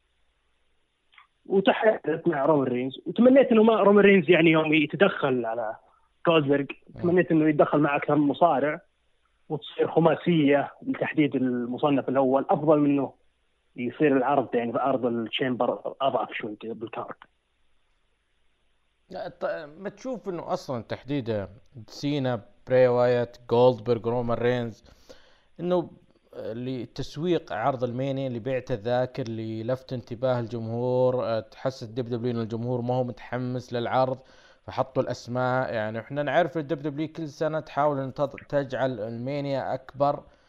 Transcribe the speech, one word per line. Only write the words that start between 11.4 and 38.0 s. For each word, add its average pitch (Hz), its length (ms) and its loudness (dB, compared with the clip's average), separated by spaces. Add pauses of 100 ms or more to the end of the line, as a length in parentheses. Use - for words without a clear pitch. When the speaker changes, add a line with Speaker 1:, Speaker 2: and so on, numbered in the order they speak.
Speaker 1:
الأول، 135 420 2
أفضل 147 280 4
من 147 120 4
إنه 139 220 0 (640)
يصير 135 400 0
العرض 131 380 0
يعني 120 180 -2
بعرض 127 340 -2
الشامبر 117 920 -4
أضعف 131 320 -2
شوي 107 240 -10
كذا 110 160 -12
بالكارت. 113 440 -12 (1900)
Speaker 2:
لا، 185 180 -10
ط-، 165 400 -8 (100)
ما 190 100 -12
تشوف 208 400 -10
إنه 170 240 -8
أصلا 135 300 -6
تحديد 113 640 -6 (400)
سينا، 131 560 -4 (240)
بري 127 220 6
وايت، 123 500 2 (120)
جولدبرغ، 117 580 4
رومان 120 300 -2
رينز، 120 460 -2 (760)
إنه 175 300 -2 (460)
لتسويق 127 1160 -6
عرض 123 320 -2
المانيا، 135 440 -4
لبيع 123 300 -6
تذاكر، 123 680 -4
للفت 113 640 -6
انتباه 123 480 -4
الجمهور، 120 840 -2
آه، 110 160 -2
تحس - 420 -8
الدبليو 117 360 -6
دبليو 120 140 -4
إي 117 40 -4
إن 117 60 -2
الجمهور 117 380 -4
ما 120 140 -2
هو 127 100 0
متحمس 123 680 -8
للعرض، 123 460 0 (480)
فحطوا 127 360 -2
الأسماء. 123 720 -2
يعني 110 240 -4
إحنا 139 240 -6
نعرف 151 360 0
الدبليو 147 320 -4
دبليو 147 160 -6
إي 156 60 -18
كل 165 160 -10
سنة 156 320 -4
تحاول 147 380 -2
أن 135 140 -6